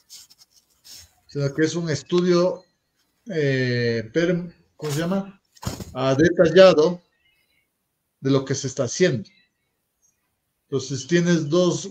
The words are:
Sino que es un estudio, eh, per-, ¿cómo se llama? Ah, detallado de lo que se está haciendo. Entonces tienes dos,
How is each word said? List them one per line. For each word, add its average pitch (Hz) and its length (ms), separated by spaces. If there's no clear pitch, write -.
Sino 143 280
que 156 100
es 156 120
un 170 140
estudio, 175 720
eh, 123 840
per-, 175 400
¿cómo 151 140
se 143 80
llama? 196 420
Ah, 135 240
detallado 170 840
de 135 100
lo 135 140
que 135 100
se 135 120
está 127 180
haciendo. 139 440
Entonces 135 380
tienes 175 420
dos, 170 420